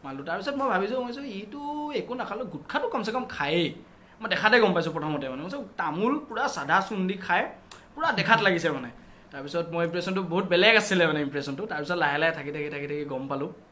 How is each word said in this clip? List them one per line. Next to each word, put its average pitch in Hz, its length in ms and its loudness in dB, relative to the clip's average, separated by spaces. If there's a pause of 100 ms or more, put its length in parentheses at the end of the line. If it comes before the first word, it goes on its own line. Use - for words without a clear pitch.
মালটো 139 200 -10
তাৰপিছত 190 320 -4
মই 269 140 0
ভাবিছো, 202 280 0
মই 247 80 -2
কৈছো, 247 160 -8
"ইটো 285 680 -8
একো 240 240 -4
নাখালেও 214 300 -6
গুটখাটো 165 420 -4
কমচে 220 240 -2
কম 247 140 -2
খায়েই।" 151 500 0 (460)
মই 220 80 -6
দেখাতে 214 300 6
গম 202 140 6
পাইছো 160 180 0
প্ৰথমতে 151 380 -4
মানে, 131 120 -8
মই 175 80 -8
কৈছো, 277 160 -8 (120)
"তামোল 190 420 0 (100)
পুৰা 240 180 -2
চাদা 160 420 2
চুন্দি 190 240 -2
খায়, 190 360 0 (460)
পুৰা 320 160 0
দেখাত 214 300 6
লাগিছে 170 280 4
মানে।" 127 200 -4 (420)
তাৰপিছত 143 400 -4
মোৰ 170 120 0
ইমপ্ৰেছনটো 180 400 -2
বহুত 180 220 0
বেলেগ 202 300 6
আছিলে 190 320 4
মানে 151 140 2
ইমপ্ৰেছনটো। 139 440 -4
তাৰপিছত 175 320 -4
লাহে 147 200 2
লাহে 160 140 2
থাকি, 147 200 -8
থাকি, 147 180 -4
থাকি, 143 180 -6
থাকি 147 180 -4
গম 135 220 -6
পালো 143 260 -4 (180)